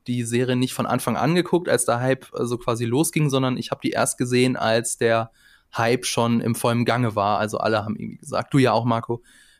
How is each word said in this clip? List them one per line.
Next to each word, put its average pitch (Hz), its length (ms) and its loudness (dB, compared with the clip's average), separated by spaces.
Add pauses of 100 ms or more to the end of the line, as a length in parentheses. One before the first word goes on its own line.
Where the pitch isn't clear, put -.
die 123 160 -4
Serie 123 340 0
nicht 127 160 0
von - 140 -2
Anfang 123 300 -2
an 151 180 2
geguckt, 175 340 0
als - 160 2
der 120 160 0
Hype, 131 340 -2
äh, 120 120 -4
so 120 100 -4
quasi 117 300 -2
losging, 151 420 0
sondern 131 300 0
ich - 140 -6
habe - 100 -6
die - 80 -2
erst - 260 0
gesehen, 123 400 2
als 113 400 0
der 113 340 0 (460)
Hype 120 280 2
schon 117 380 2
im 117 120 0
vollen 120 300 0
Gange 113 320 0
war. 101 220 2
Also 107 200 -2
alle 107 260 0
haben 110 120 -6
irgendwie - 220 -12
gesagt, - 340 -6
du 147 60 4
ja 123 140 6
auch, 117 120 2
Marco, 117 380 -2 (380)